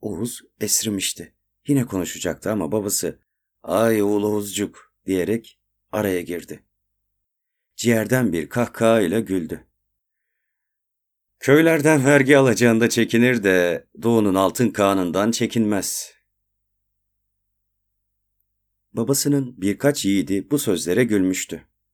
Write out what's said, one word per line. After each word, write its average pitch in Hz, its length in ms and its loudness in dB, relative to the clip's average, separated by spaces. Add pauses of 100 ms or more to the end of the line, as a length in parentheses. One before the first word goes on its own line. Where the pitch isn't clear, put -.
Oğuz 107 420 -10 (180)
esrimişti. 101 760 -4 (320)
Yine 139 200 0
konuşacaktı 87 640 -6
ama 98 220 -4
babası, 98 480 -4 (420)
"Ay 110 400 0
oğul 104 200 0
Oğuzcuk." 104 680 -6 (160)
diyerek 95 540 -4 (320)
araya 101 280 -2
girdi. 85 440 -12 (1120)
Ciğerden 113 560 0
bir 80 160 -4
kahkahayla 113 720 0
güldü. 90 460 -6 (1700)
"Köylerden 156 640 4
vergi 139 340 6
alacağında 117 500 4
çekinir 117 560 2
de 87 440 2 (140)
doğunun 110 320 2
altın 95 360 2
Kaan'ından 98 600 0
çekinmez." 110 840 -4 (2750)
Babasının 131 680 -2
birkaç 101 440 -2
yiğidi 98 460 -2
bu 143 80 0
sözlere 90 460 0
gülmüştü. 92 640 -4 (280)